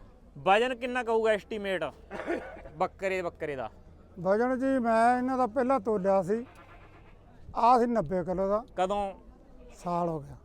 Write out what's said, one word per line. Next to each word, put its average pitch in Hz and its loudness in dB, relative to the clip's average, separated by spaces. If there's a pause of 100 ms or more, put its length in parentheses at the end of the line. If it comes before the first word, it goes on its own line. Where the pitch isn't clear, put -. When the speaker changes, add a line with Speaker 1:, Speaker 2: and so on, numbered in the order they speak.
(380)
Speaker 1:
ਵਜਨ 214 2
ਕਿੰਨਾ 247 -6
ਕਹੂਗਾ 220 2
ਐਸਟੀਮੇਟ 196 -2 (920)
ਬੱਕਰੇ, 185 -4
ਬੱਕਰੇ 156 -6
ਦਾ? 113 -8 (500)
Speaker 2:
ਵਜਨ 226 0
ਜੀ 269 0
ਮੈਂ 233 4
ਇਹਨਾਂ 254 -2
ਦਾ 254 2
ਪਹਿਲਾਂ 247 0
ਤੋਲਿਆ 196 2
ਸੀ, 220 -2 (1080)
ਆਹ 233 6
ਸੀ 233 4
ਨੱਬੇ 185 0
ਕਿਲੋ 185 -2
ਦਾ। 208 0 (120)
Speaker 1:
ਕਦੋਂ? 196 -2 (600)
Speaker 2:
ਸਾਲ 175 -2
ਹੋ 160 -4
ਗਿਆ। 139 -16